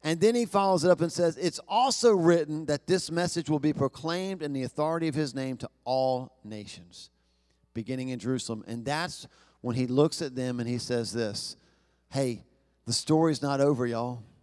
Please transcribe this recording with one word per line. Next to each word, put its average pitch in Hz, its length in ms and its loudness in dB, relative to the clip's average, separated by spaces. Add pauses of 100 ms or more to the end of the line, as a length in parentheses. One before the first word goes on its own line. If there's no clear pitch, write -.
And 160 160 0
then 214 160 4
he 240 120 2
follows 190 360 4
it 175 80 6
up 160 120 6
and 170 100 -2
says, 165 240 2
"It's 156 220 -2 (100)
also 240 440 4
written 165 540 4
that 147 200 -2
this 175 240 0
message 170 400 -2
will 156 80 2
be 147 160 2
proclaimed 170 680 -4
in 147 120 -4
the 135 80 -2
authority 160 460 -2
of 143 60 -2
his 147 200 -2
name 131 240 -6
to - 100 -10 (160)
all 131 580 0
nations, 101 680 -16 (640)
beginning 127 340 -6
in 127 100 -6
Jerusalem." 117 480 -4
And 117 160 -8
that's 151 460 -4 (320)
when 120 160 -4
he 127 100 0
looks 147 360 2
at 135 120 -6
them 127 240 -4
and 120 80 -4
he 120 120 -2
says 117 340 -2
this, 110 440 -4 (520)
"Hey, 127 380 -4 (400)
the 117 80 -4
story's 156 480 2
not 139 180 0
over, 139 260 4
y'all. 117 360 -6 (200)